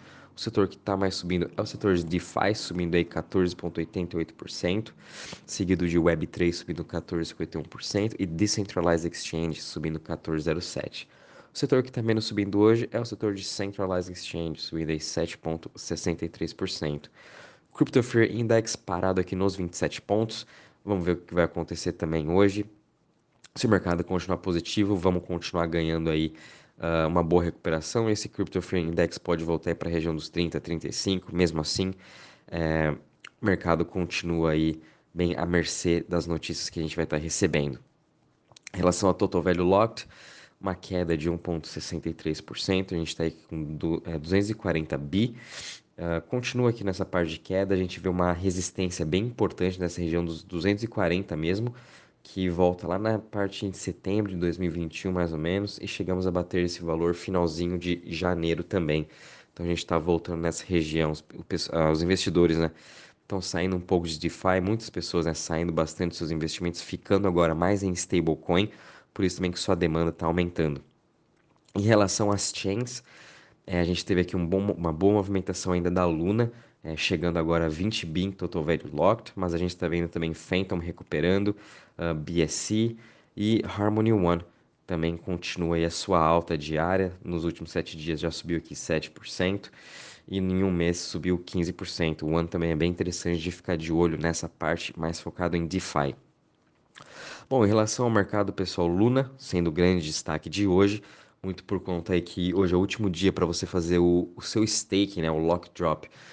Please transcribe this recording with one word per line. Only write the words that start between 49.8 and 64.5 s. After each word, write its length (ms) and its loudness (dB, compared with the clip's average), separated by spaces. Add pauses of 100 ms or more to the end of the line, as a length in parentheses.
nessa 200 -2
região 240 0
dos 200 -6
duzentos 400 0
e 20 -2
quarenta 500 0
mesmo, 380 -2 (480)
que 260 -2
volta 380 2
lá 120 -2
na 200 0
parte 500 -4
de 80 -8
setembro 560 -2
de 60 -4
dois 180 0
mil 140 -2
e 40 -4
vinte 280 -6
e 60 -2
um, 40 0
mais 200 0
ou 60 -4
menos, 440 -2
e 60 -6
chegamos 380 -2
a 40 0
bater 340 0
esse 180 -4
valor 320 0
finalzinho 640 0
de 280 -2
janeiro 560 0
também. 460 0 (440)
Então, 140 -6
a 20 0
gente 160 -2
tá 140 2
voltando 420 0
nessa 240 -2
região, 460 2
os, 100 -6 (140)
o 100 -14
pesso-, 300 -6
ah, 160 4
os 100 2
investidores, 560 4
né, 140 2 (580)
tão 120 -4
saindo 360 -2
um 40 -4
pouco 260 2
de 120 -6
DeFi, 440 0